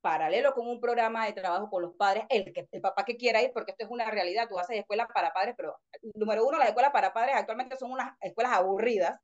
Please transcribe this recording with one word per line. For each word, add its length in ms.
paralelo 540
con 140
un 120
programa 460
de 80
trabajo 340
con 140
los 140
padres, 340
el, 240
que, 160
el 100
papá 240
que 140
quiera 240
ir, 100
porque 200
esto 120
es 60
una 200
realidad, 380
tú 100
haces 200
escuela 340
para 200
padres, 240
pero 200
número 320
uno, 120
las 100
escuelas 240
para 200
padres 240
actualmente 400
son 140
unas 320
escuelas 320
aburridas 680